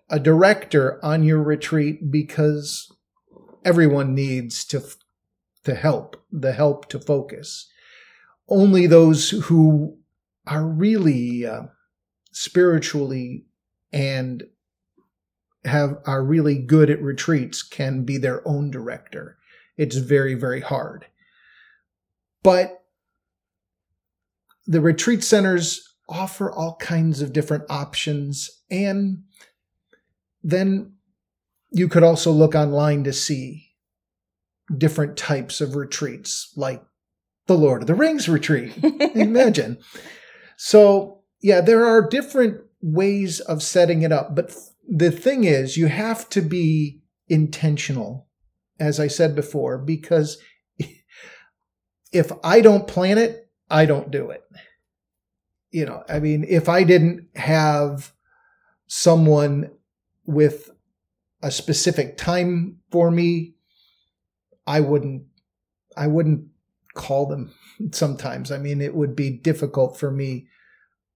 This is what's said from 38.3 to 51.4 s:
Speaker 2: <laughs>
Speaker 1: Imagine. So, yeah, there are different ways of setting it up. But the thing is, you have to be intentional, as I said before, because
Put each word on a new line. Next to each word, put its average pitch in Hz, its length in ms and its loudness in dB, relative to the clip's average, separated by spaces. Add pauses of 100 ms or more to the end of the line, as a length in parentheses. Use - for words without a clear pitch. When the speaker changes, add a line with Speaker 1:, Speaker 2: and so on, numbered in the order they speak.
Speaker 2:
<laughs> - 380 0
Speaker 1:
Imagine. 214 640 2 (800)
So, 202 640 4 (200)
yeah, 196 200 4
there 226 240 4
are 226 220 6
different 262 540 -2 (200)
ways 190 600 -2
of 156 220 -6
setting 170 400 2
it 160 80 0
up. 143 240 -2
But - 200 -4 (320)
the 170 240 2
thing 254 320 0
is, 135 340 0
you 165 100 2
have 214 420 -4
to 202 120 -2
be 156 600 -2 (260)
intentional, 147 1000 -2 (520)
as 151 200 -2
I 151 80 0
said 151 280 0
before, 135 420 -4
because 151 600 -2 (1700)